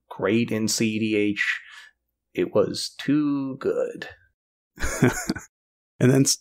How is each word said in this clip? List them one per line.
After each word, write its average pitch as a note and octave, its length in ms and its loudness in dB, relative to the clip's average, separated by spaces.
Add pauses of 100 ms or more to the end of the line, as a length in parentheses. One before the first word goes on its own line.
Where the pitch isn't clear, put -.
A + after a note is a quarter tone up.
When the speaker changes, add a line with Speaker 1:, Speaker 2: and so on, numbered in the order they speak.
Speaker 1:
great A2+ 420 0
in A2 160 -2
C A2 320 0
D G#2+ 160 0
H. G#2 440 0 (720)
It F2+ 200 -2
was - 460 0
too C#3 600 -2
good. - 480 -4 (720)
Speaker 2:
<laughs> - 320 2 (920)
And B2 80 6
then C3+ 120 6
s-, - 200 2